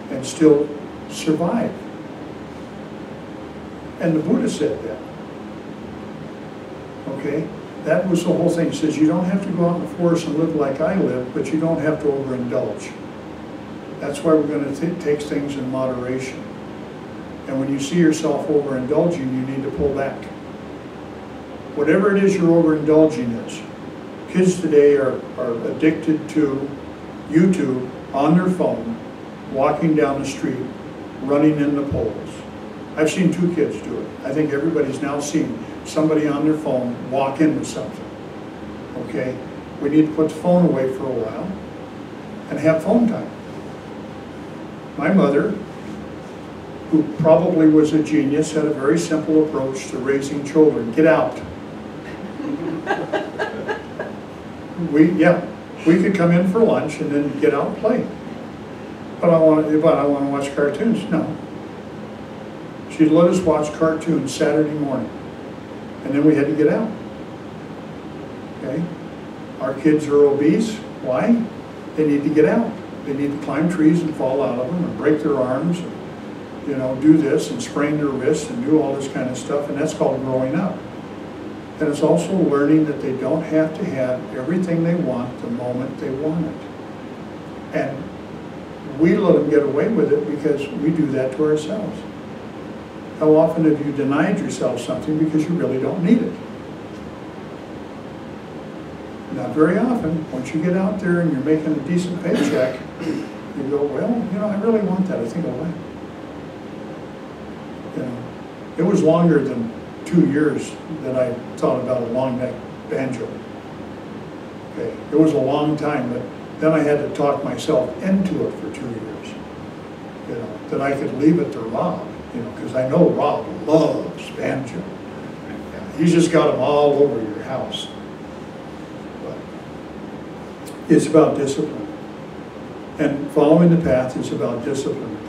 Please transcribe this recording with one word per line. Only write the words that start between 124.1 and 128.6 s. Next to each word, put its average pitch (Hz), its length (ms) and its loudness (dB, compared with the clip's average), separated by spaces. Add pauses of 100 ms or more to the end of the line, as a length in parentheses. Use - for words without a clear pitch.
banjo. - 400 -4
Yeah, - 1000 -10 (180)
he's 165 160 6
just 170 180 6
got 160 220 6
'em 123 60 0
all 143 340 4 (100)
over 131 160 4
your 107 280 -4
house. 127 400 -6 (1400)